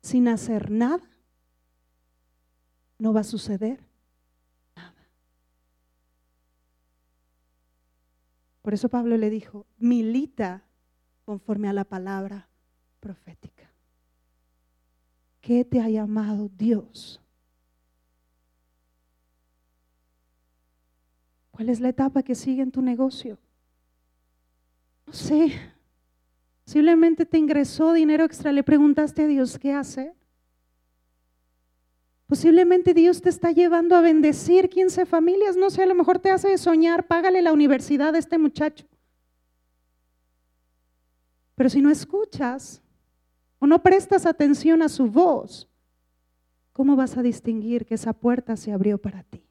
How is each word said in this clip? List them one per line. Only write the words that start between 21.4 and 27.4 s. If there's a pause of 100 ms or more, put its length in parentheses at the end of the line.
¿Cuál
es
la
etapa
que
sigue
en
tu
negocio? (1700)
No
sé. (1120)
Posiblemente
te
ingresó